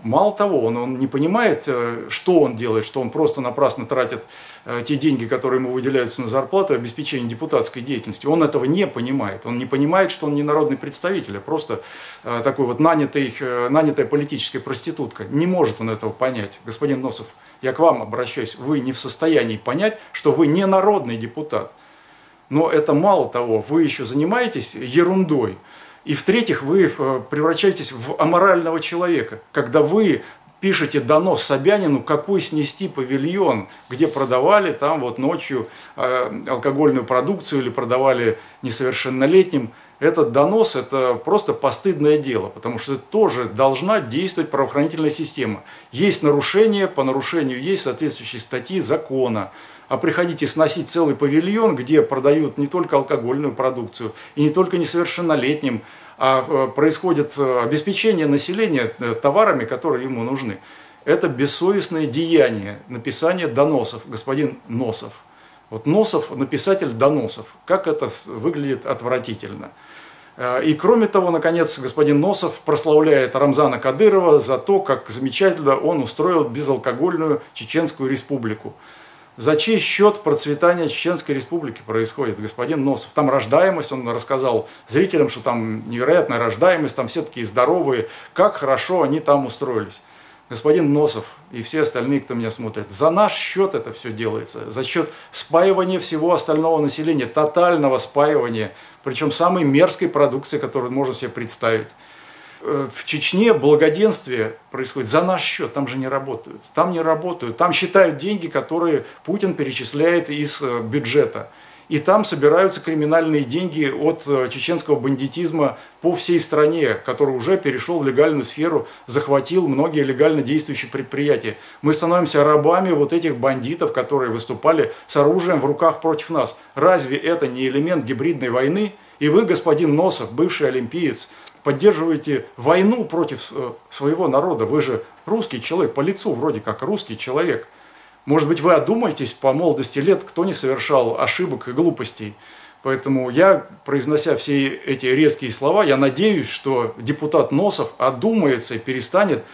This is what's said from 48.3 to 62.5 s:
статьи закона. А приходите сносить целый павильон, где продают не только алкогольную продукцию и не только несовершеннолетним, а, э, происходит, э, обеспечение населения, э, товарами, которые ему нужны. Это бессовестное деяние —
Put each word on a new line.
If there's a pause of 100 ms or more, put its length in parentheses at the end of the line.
статьи
закона. (380)
А
приходите
сносить
целый
павильон,
где
продают
не
только
алкогольную
продукцию (220)
и
не
только
несовершеннолетним, (360)
а,
э,
происходит,
э,
обеспечение
населения,
э,
товарами,
которые
ему
нужны. (460)
Это
бессовестное
деяние —